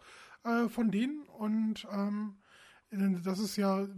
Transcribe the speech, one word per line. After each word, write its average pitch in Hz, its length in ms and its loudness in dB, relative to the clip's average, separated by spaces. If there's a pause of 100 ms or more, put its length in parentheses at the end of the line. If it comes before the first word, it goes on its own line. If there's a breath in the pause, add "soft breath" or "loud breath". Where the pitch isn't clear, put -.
(440 loud breath)
äh, 233 240 2
von 226 240 0
denen 277 380 0
und, 214 600 -2
ähm, 208 500 -2 (500 soft breath)
das 190 500 0
ist 208 180 -2
ja 196 280 2 (120)